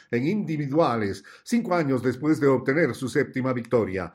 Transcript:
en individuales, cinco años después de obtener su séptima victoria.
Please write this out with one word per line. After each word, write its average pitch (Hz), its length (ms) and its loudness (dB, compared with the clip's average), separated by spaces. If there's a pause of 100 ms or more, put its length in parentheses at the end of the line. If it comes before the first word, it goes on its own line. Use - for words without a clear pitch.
(120)
en 120 160 0
individuales, 147 960 0 (180)
cinco 233 320 0
años 139 300 0
después 147 340 0
de 147 80 2
obtener 135 480 2
su 127 140 -8
séptima 131 440 -2
victoria. 101 640 -2